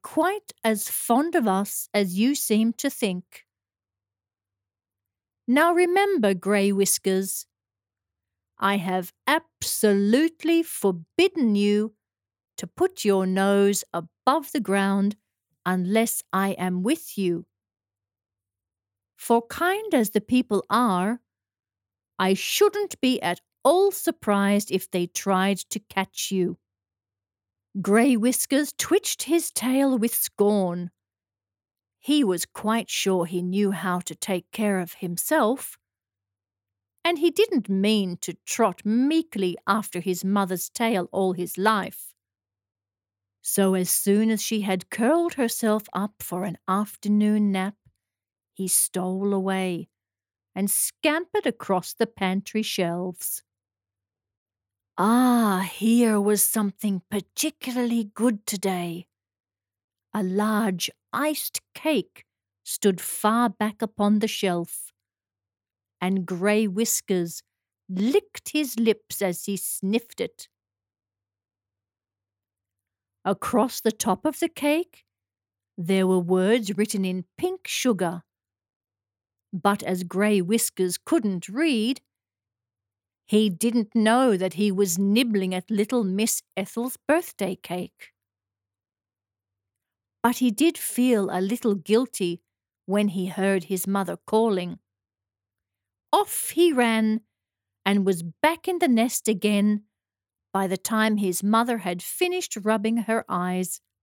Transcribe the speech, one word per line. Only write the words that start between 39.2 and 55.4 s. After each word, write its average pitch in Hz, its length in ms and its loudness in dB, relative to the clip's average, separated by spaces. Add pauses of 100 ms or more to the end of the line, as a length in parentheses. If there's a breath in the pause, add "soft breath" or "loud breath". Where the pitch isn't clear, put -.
after 196 360 -2
his 180 240 -4
mother's 190 440 -2
tail 220 440 -2
all 190 180 0
his 175 260 -6
life. 208 560 -2 (1300)
So 190 320 2
as 180 160 0
soon 214 400 2
as 214 140 0
she 220 180 -2
had 190 280 -2
curled 330 460 0
herself 226 580 0
up 202 280 -6
for 180 220 -6
an 170 140 -6 (100)
afternoon 208 840 0
nap, 190 240 -4 (720)
he 190 160 -6
stole 190 640 -2
away 190 540 -2 (640)
and 202 160 -2
scampered - 800 -2
across 196 460 -2
the - 120 -2
pantry 196 560 -4
shelves. 180 800 -6 (1500)
Ah, 226 800 4